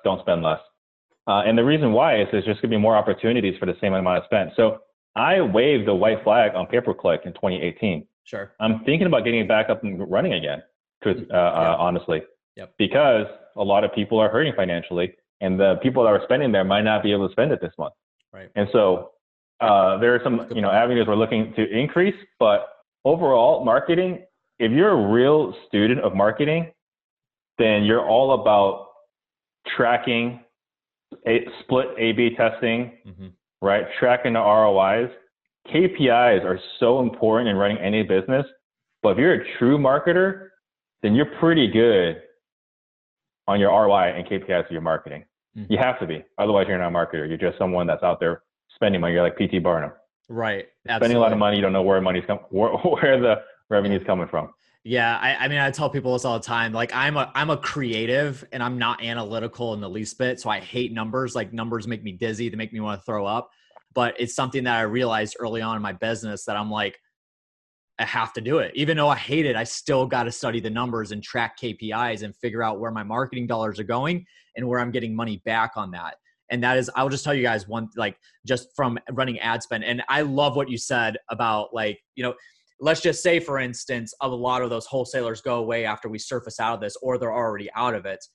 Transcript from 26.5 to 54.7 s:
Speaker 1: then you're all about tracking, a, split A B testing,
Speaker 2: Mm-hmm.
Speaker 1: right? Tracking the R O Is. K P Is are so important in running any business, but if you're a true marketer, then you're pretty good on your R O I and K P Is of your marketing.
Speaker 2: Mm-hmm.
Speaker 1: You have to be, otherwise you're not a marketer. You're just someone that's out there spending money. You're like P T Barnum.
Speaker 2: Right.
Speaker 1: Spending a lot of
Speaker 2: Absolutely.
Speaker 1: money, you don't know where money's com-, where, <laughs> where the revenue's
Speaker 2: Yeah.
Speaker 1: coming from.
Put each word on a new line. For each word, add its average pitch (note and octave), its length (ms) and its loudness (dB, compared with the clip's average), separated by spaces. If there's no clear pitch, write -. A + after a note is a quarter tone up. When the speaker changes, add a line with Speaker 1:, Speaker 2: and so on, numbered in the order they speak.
Speaker 1:
then G#2+ 260 4
you're G#2 240 4
all C3 340 4
about G2+ 460 4
tracking, A#2+ 760 0
a, A#2 200 2
split B2+ 280 -2
A A2+ 140 0
B A#2 240 2
testing, A#2 560 0
Speaker 2:
Mm-hmm. F#2+ 200 -18
Speaker 1:
right? G2 240 2
Tracking B2 360 2
the A2+ 60 2
R G#2+ 260 6
O G2 380 4
Is. B2 60 -6
K F3 180 4
P E3 160 0
Is A#2 400 6
are F#2 140 -2
so C3+ 220 4
important A2+ 480 2
in G2 80 2
running G2+ 220 2
any G#2 240 0
business, C3 440 0
but G#2+ 80 4
if F#2+ 80 0
you're D#3+ 160 4
a - 240 -6
true C3 200 4
marketer, F3 720 2
then G#2+ 120 4
you're D3 120 4
pretty D#3+ 280 4
good F#2+ 540 4
on G2+ 140 2
your G2 100 4
R G#2 180 6
O G2 40 6
I F#2 160 4
and F2 200 -6
K G2 100 -4
P F#2+ 140 -6
Is F2 120 0
of - 60 -12
your E2 100 -6
marketing. D#2 440 -6
Speaker 2:
Mm-hmm. G#2 160 -4
Speaker 1:
You G#2 60 2
have B2+ 220 0
to F2+ 60 -6
be, D#2+ 180 -8
otherwise G2+ 300 2
you're F#2 100 -2
not F2 100 -2
a E2+ 60 -6
marketer. D#2+ 340 -4
You're D#2+ 100 -6
just - 200 -4
someone F2+ 280 -2
that's D#2 160 -2
out F2 180 0
there E2+ 220 -2
spending G2 260 0
money. E2+ 140 0
You're F2 80 4
like E2+ 140 0
P G2+ 120 0
T F#2 100 -2
Barnum. E2 340 -2
Speaker 2:
Right. A2 360 -6
Speaker 1:
Spending A#2 300 0
a A#2 40 4
lot A2+ 60 6
of A2 60 4
Speaker 2:
Absolutely. G#2+ 60 0
Speaker 1:
money, G#2 180 2
you G2+ 60 0
don't F#2+ 100 2
know F#2+ 100 2
where F#2+ 180 4
money's F#2 260 -2
com-, G2+ 120 -4
where, G#2 200 0
<laughs> F2 60 -4
where C#3+ 440 2
the A2+ 220 2
revenue's G2+ 320 2
Speaker 2:
Yeah. - 40 -8
Speaker 1:
coming F2+ 220 -2
from. - 220 -6